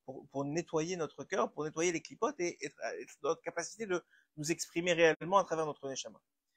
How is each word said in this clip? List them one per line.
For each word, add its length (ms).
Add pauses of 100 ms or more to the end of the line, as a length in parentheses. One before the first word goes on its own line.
pour, 240
pour 160
nettoyer 520
notre 260
cœur, 280
pour 120
nettoyer 280
les 100
clipotes 380
et 240
être, 160 (200)
être 220
dans 80
notre 120
capacité 460
de 160 (340)
nous 140
exprimer 420
réellement 460
à 40
travers 220
notre 220
neshama. 320 (380)